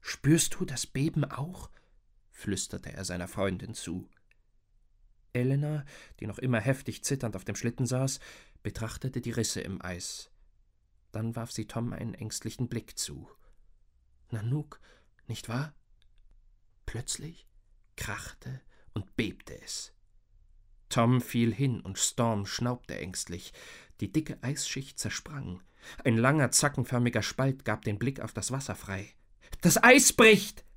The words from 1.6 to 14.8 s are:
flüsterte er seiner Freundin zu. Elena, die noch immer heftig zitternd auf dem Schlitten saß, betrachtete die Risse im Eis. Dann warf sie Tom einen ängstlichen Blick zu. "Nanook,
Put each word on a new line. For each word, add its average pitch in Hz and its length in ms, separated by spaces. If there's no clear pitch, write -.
flüsterte - 600
er 95 120
seiner 90 240
Freundin 95 460
zu. - 340
Elena, 139 500
die - 60
noch - 120
immer 123 220
heftig 131 440
zitternd 131 320
auf 92 80
dem 101 120
Schlitten 120 280
saß, 127 360
betrachtete - 580
die 120 120
Risse 113 280
im 92 220
Eis. - 480
Dann 113 240
warf 117 160
sie 110 140
Tom 120 260
einen - 220
ängstlichen - 540
Blick - 300
zu. 69 300
"Nanook, 120 500